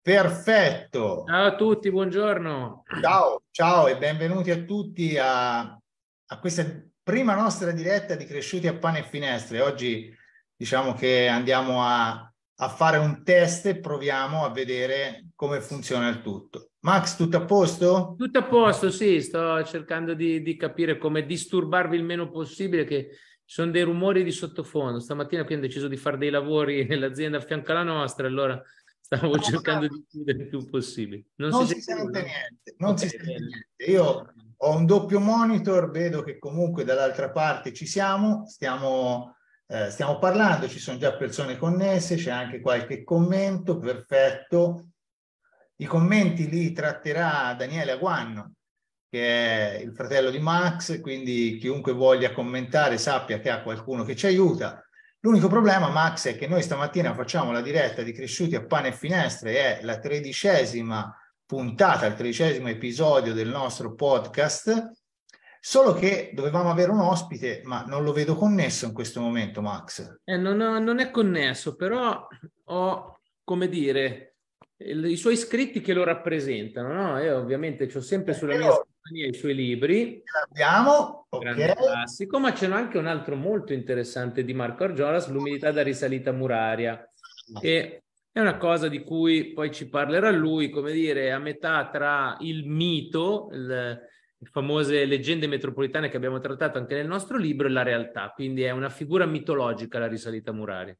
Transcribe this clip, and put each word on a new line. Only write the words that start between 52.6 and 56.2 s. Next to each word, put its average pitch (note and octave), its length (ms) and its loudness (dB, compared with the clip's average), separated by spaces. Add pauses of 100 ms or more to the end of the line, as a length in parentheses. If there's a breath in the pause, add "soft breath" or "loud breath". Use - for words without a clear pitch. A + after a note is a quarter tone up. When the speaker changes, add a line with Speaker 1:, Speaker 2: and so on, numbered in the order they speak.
Speaker 1:
sappia C3 400 -2
che B2 100 -4
ha A2+ 140 -2
qualcuno A#2 400 -6
che A#2 140 -6
ci G3 100 -2
aiuta. E3+ 560 2 (380 soft breath)
L'unico G#3+ 280 6
problema, F#3+ 400 6
Max, D#3+ 400 0